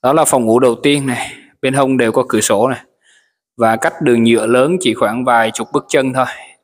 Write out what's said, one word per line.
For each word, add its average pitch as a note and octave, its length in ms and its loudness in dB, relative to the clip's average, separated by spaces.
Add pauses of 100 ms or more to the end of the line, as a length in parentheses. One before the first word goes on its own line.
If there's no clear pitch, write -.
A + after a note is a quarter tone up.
Đó C3 120 0
là D#3 120 2
phòng B2 200 0
ngủ A#2 140 4
đầu B2 160 2
tiên C#3+ 300 -2
này. B2 280 -6 (280)
Bên C3 120 -2
hông C3+ 240 0
đều A2+ 140 0
có B2+ 180 0
cửa G#2+ 120 0
sổ A2 260 0
này. C3 120 -4 (800)
Và A2+ 180 2
cách D#3+ 260 -4
đường A#2+ 220 2
nhựa A2+ 220 4
lớn C3 360 2
chỉ A2 120 0
khoảng A#2+ 320 -4
vài A#2 260 2
chục - 220 -10
bước C#3+ 160 -2
chân C3 240 0
thôi. B2+ 120 0 (380)